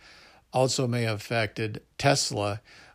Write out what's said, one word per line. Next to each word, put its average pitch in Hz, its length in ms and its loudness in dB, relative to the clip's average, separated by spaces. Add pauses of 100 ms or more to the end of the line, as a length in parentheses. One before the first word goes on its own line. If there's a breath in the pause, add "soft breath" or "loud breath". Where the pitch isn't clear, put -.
(540 loud breath)
also 131 340 2
may 120 140 0
have 113 160 -2
affected 110 640 -4 (160)
Tesla 107 640 2 (340 loud breath)